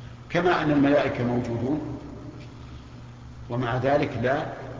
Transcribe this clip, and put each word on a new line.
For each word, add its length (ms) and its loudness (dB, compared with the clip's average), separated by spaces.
كما 320 4
أن 100 4
الملائكة 520 6
موجودون، 760 0
ومع 280 0
ذلك 440 2
لا، 240 2